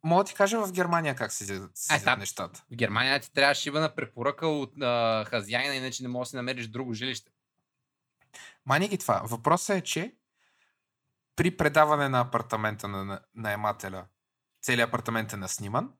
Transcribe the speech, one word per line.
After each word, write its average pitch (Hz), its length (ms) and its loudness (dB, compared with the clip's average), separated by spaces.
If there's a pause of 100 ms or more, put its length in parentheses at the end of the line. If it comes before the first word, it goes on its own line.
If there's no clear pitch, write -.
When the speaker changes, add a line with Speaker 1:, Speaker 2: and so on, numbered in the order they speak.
Speaker 1:
Мога 170 220 6
да 196 40 -2
ти - 60 -14
кажа 208 320 2
в 185 60 -8
Германия 170 440 2
как 120 160 -4
седят, 98 420 -8
седят - 300 0
Speaker 2:
там 127 140 4
Speaker 1:
нещата. - 520 -8
Speaker 2:
в 120 40 -12
Германия 120 460 2
ти - 120 -20
трябваше 139 380 4
да 147 80 -2
има 156 160 0
препоръка 135 520 -4
от, 143 360 -2
а, 117 420 2
хазяина, 120 500 -2
иначе 131 280 -6
не 127 60 -6
можеш 123 200 -4
да - 20 -12
си 135 60 -10
намериш 123 300 -6
друго 120 280 -6
жилище. 120 380 -6 (1300)
Speaker 1:
Мани 160 220 2
ги 196 100 -2
това. 101 260 2
Въпросът 147 520 0
е, 180 40 0
че - 360 -6 (1200)
при 175 200 2
предаване 151 520 4
на 131 120 4
апартамента 107 680 -2
на, 98 160 -6
на 98 160 -8 (140)
наемателя, 104 720 -4 (560)
целият 120 260 2
апартамент 117 440 -2
е 110 40 -8
насниман. 104 640 -4